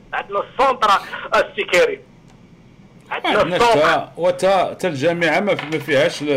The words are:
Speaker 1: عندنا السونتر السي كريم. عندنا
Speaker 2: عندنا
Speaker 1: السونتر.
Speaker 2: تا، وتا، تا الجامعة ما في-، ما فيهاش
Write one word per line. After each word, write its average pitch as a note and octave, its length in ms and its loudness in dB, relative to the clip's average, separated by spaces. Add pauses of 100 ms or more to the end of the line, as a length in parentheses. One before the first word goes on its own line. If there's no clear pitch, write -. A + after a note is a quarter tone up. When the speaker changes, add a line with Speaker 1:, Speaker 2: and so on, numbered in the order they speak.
(120)
Speaker 1:
عندنا G3 280 -8
السونتر A#3+ 500 0 (440)
السي - 300 -2
كريم. - 360 2 (1080)
عندنا F3 280 -2
Speaker 2:
عندنا F3+ 180 2
Speaker 1:
السونتر. E3+ 240 4
Speaker 2:
تا، D#3+ 360 0
وتا، F3+ 560 2
تا - 160 -4
الجامعة E3+ 520 0
ما G3 140 0
في-، C#3+ 120 -6
ما D#3 120 -4
فيهاش C#3+ 460 0 (120)